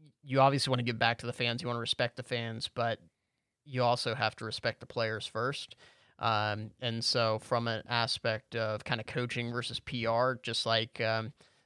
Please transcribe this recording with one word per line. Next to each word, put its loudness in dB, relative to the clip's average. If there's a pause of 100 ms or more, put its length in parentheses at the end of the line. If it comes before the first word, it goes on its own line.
(240)
you 2
obviously 6
wanna 2
give 0
back 4
to -8
the -4
fans, -2
you -4
wanna -2
respect 0
the -10
fans, -4
but 0 (680)
you -2
also 2
have 0
to -10
respect -4
the -14
players -2
first. -4 (420)
Um, 0 (100)
and -2
so 2
from 0
an -4
aspect 0
of -2
kinda -2
coaching -4
versus -6
P -4
R, 2
just -2
like, 0
um, 0 (320)